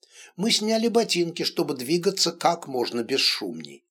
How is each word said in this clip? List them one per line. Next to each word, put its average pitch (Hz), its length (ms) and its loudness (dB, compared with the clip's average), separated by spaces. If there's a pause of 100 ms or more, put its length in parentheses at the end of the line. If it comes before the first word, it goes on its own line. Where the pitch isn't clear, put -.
(360)
Мы 202 140 0
сняли 220 380 2
ботинки, 175 560 0
чтобы 151 320 -2
двигаться 170 560 0
как 170 360 0
можно 120 360 -2
бесшумней. 85 880 -2